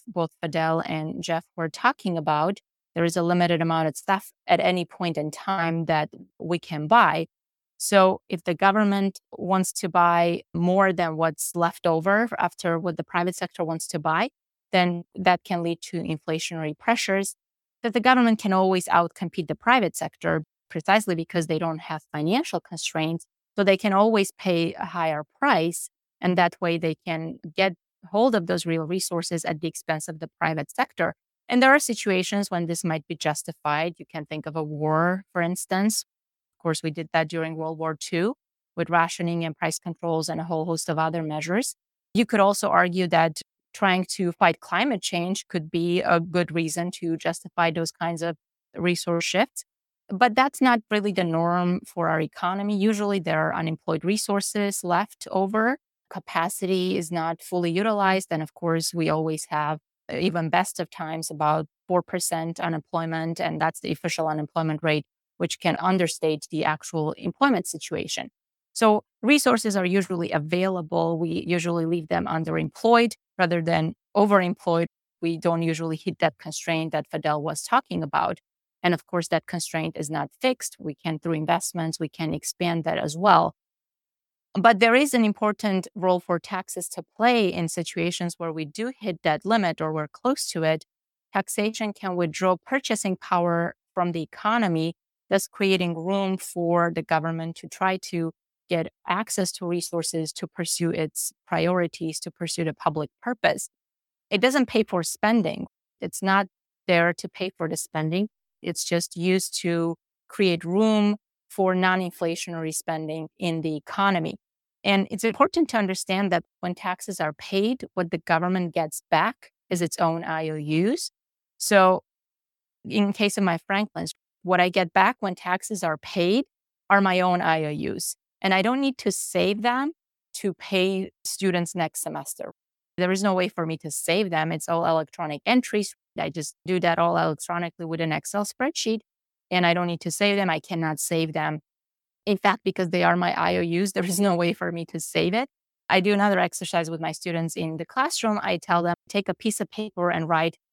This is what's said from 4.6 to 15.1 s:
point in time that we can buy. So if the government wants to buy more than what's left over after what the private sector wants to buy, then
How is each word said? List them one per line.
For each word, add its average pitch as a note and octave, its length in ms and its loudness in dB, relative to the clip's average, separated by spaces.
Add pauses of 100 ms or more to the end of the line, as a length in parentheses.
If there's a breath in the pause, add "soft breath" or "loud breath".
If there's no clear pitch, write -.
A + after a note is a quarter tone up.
point E3 320 -4
in D3+ 140 -4
time E3 540 -2
that D#3 240 0 (300)
we E3+ 200 -4
can D3+ 280 -8
buy. E3 400 4 (500)
So F#3+ 520 4
if F3 140 -6
the F3 100 -2
government G3 680 2 (100)
wants F#3 420 0
to - 160 -6
buy F3 520 4 (120)
more F#3 400 4
than E3 220 -2
what's D#3+ 400 -2
left E3+ 320 0
over F#3+ 400 2 (100)
after E3+ 400 -2
what E3 200 -4
the E3 60 -8
private F3 320 -2
sector - 280 -6
wants D#3+ 240 -4
to F3 100 -8
buy, E3 320 -2 (420)
then F3 320 2 (120)